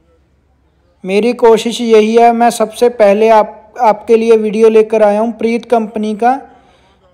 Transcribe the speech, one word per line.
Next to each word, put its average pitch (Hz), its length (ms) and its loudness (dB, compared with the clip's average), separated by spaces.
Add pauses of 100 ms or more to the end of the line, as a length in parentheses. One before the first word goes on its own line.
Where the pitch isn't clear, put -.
(1040)
मेरी 208 300 -2
कोशिश 226 460 0
यही 220 340 2
है, 233 180 4
मैं 233 180 0
सबसे 220 400 -2
पहले 220 400 2
आप, - 500 0
आपके 220 360 0
लिए 226 200 2
वीडियो 214 320 0
लेकर 220 340 0
आया 208 180 0
हूँ 233 140 -4
प्रीत 226 320 -6
कंपनी 214 500 -4
का 247 240 -2 (720)